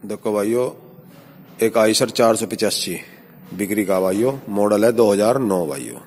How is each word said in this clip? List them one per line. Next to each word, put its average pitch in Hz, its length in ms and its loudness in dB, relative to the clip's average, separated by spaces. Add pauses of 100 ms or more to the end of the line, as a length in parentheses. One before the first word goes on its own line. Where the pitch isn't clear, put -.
देखो 104 260 -4
भाइयों, 113 320 0 (960)
एक 113 180 0
Eicher 110 300 2
चार 113 260 4
सौ 110 120 -4
पचासी 98 520 -4 (540)
बिक्री 101 320 -2
का 92 140 0
भाइयों, 101 340 0 (160)
मॉडल 104 360 2
है 120 60 4
दो 110 200 4
हज़ार 107 280 2
नौ 95 280 0
भाइयों 64 400 -10